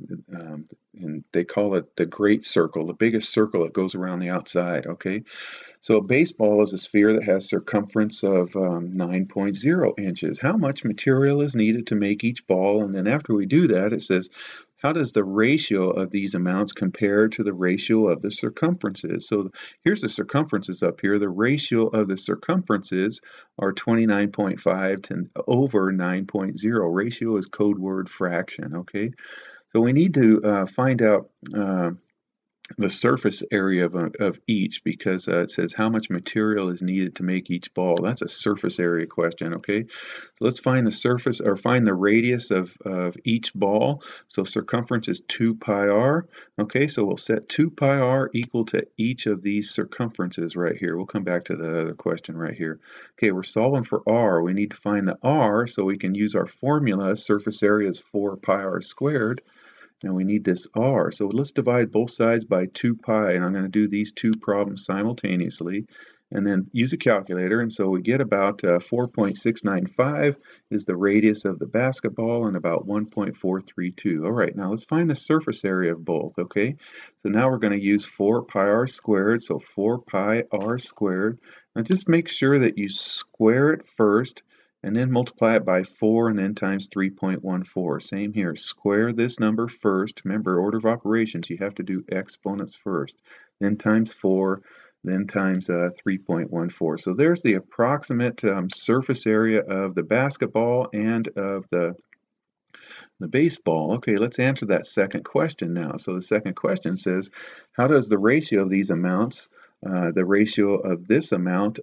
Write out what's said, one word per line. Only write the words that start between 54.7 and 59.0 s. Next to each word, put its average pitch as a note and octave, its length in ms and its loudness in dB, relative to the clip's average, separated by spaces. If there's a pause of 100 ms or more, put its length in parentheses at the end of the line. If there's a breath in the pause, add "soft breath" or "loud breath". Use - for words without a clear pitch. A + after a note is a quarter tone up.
to - 80 -18
find G#2 280 -2
the F2+ 160 -2
r B2 440 2
so G#2+ 180 -4
we G2 140 0
can F#2+ 160 -2
use G#2 200 0
our F#2 120 0
formula. G#2+ 680 0
Surface G2+ 480 -2
area G#2 280 4
is E2+ 80 -6
four G2+ 380 -4
pi G2 260 0
r F#2 180 -4
squared. B2 600 -2 (600 soft breath)